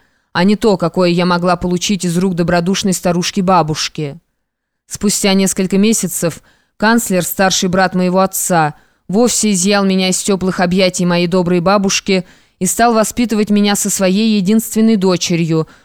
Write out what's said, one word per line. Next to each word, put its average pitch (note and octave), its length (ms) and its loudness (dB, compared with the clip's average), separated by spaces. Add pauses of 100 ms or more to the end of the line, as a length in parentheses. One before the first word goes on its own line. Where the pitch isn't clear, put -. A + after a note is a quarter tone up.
(340)
а F3 100 2
не G3+ 120 4
то, G3+ 200 2
какое F3 320 0
я F3 160 0
могла F3 320 0
получить F3+ 480 -2
из F3 140 -2
рук F#3 160 0
добродушной F3 580 0
старушки-бабушки. E3+ 1300 -2 (680)
Спустя - 460 -2
несколько F#3+ 460 0
месяцев F#3+ 640 -2 (340)
канцлер, G#3 480 0
старший F#3+ 460 -2
брат F#3 240 0
моего F3+ 260 0
отца, E3+ 540 0 (340)
вовсе G#3+ 440 2
изъял G3 300 2
меня F#3+ 280 0
из F3 120 -4
тёплых F#3 380 -2
объятий F#3 460 0
моей F3 200 2
доброй F3 340 0
бабушки F#3+ 680 0 (320)
и F#3 80 -2
стал A#3 260 2
воспитывать A3 560 0
меня G#3 280 2
со G3+ 120 -4
своей G3+ 480 0
единственной A3 600 2
дочерью, E3+ 720 0 (160)